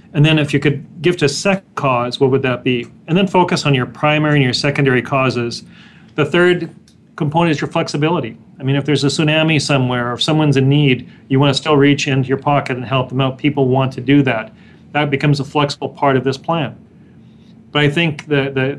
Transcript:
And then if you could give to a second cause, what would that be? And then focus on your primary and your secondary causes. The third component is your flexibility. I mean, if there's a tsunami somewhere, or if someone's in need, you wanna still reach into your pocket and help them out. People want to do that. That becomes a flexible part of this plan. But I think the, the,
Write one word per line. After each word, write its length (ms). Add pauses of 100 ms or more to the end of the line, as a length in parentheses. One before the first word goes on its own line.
(140)
And 120
then 120
if 160
you 60
could 260 (160)
give 160
to 80
a 40
second 460
cause, 440
what 120
would 100
that 240
be? 200 (220)
And 100
then 100
focus 380
on 80
your 120
primary 500
and 80
your 100
secondary 480
causes. 640 (520)
The 100
third 440 (460)
component 400
is 60
your 100
flexibility. 680 (220)
I 40
mean, 120
if 80
there's 220
a 20
tsunami 540
somewhere, 480
or 60
if 60
someone's 360
in 100
need, 420 (200)
you 100
wanna 140
still 240
reach 320
into 180
your 120
pocket 360
and 100
help 220
them 140
out. 160
People 320
want 240
to 80
do 220
that. 280 (400)
That 180
becomes 300
a 60
flexible 440
part 280
of 80
this 120
plan. 380 (960)
But 120
I 60
think 360
the, 240
the, 300